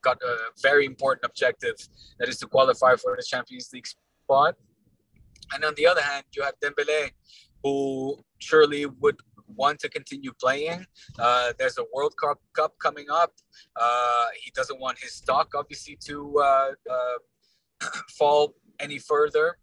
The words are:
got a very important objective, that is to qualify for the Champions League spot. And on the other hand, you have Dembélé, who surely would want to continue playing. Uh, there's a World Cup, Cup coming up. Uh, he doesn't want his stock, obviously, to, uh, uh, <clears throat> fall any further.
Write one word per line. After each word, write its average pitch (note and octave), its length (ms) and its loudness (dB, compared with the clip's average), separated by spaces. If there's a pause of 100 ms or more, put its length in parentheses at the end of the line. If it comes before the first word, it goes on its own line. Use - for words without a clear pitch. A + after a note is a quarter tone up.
got B2+ 220 0
a B2 120 -4 (260)
very C#3+ 240 4
important C3+ 380 -2
objective, A#2+ 520 -4 (440)
that B2 80 -4
is B2 100 -6
to - 100 -12
qualify C3 480 4
for B2+ 200 -4
the B2+ 80 -10
Champions B2+ 480 -10
League B2+ 160 -16
spot. - 680 0 (960)
And D#3 100 -6
on D3+ 140 0
the D3+ 100 6
other E3+ 140 4
hand, C#3+ 240 -4 (100)
you C#3 80 -4
have C#3 160 -4
Dembélé, D3 520 -2 (520)
who C#3 540 -2 (220)
surely D3 460 4
would C#3+ 300 0 (320)
want D3 320 -2
to D3 100 -8
continue C3+ 440 -12
playing. D#3 520 -4 (320)
Uh, B2 400 2
there's C3 200 -2
a B2 160 -4
World D3 280 -2
Cup, C#3+ 180 -2 (140)
Cup D#3 240 -2
coming D3 320 -6
up. E3 220 2 (440)
Uh, A#2+ 500 2 (140)
he - 120 -18
doesn't C3 280 -6
want B2+ 200 -6
his B2+ 140 -16
stock, C#3+ 420 0
obviously, C#3+ 500 -10
to, D3 340 -4
uh, C3+ 320 4 (200)
uh, - 960 -8
<clears throat> - 20 -8 (300)
fall D3 340 4 (260)
any C#3+ 200 -10
further. D3+ 640 2